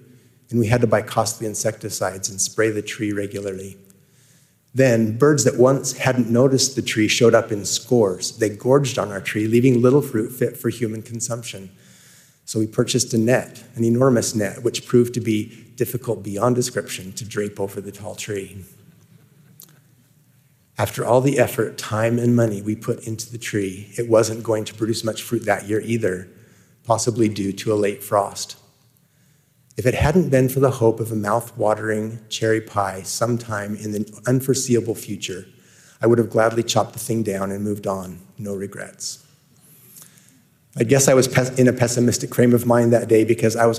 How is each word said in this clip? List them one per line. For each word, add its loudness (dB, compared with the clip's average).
and -2
we 2
had 2
to 4
buy 2
costly -4
insecticides -6
and -12
spray 0
the -2
tree -6
regularly. -8
Then, 2
birds 6
that 2
once 4
hadn't 0
noticed 4
the -2
tree 0
showed 4
up 2
in -4
scores. 0
They 0
gorged 0
on -4
our -8
tree, -4
leaving 4
little 6
fruit -4
fit -4
for -6
human -6
consumption. -10
So -4
we 0
purchased 0
a 2
net, 0
an -2
enormous 2
net, -4
which -4
proved 4
to -2
be -4
difficult -6
beyond 0
description -4
to -10
drape -8
over -6
the -12
tall -14
tree. -10
After -4
all 4
the 2
effort, 0
time, 0
and 4
money 0
we -4
put -6
into -10
the -12
tree, -6
it -6
wasn't 2
going -2
to -14
produce -4
much -6
fruit -4
that 0
year 0
either, -2
possibly 0
due -4
to -6
a 0
late -4
frost. -4
If -2
it 4
hadn't 2
been 4
for -2
the 4
hope 2
of -6
a -6
mouth-watering -2
cherry 0
pie -4
sometime -4
in -8
the -8
unforeseeable 0
future, -10
I 2
would 6
have 0
gladly 2
chopped -2
the -14
thing -4
down -4
and -6
moved -4
on. -6
No -8
regrets. -12
I 0
guess 4
I 6
was 6
pes-, 0
in 6
a 6
pessimistic 0
frame 4
of 2
mind 4
that 2
day 6
because 2
I 4
was 2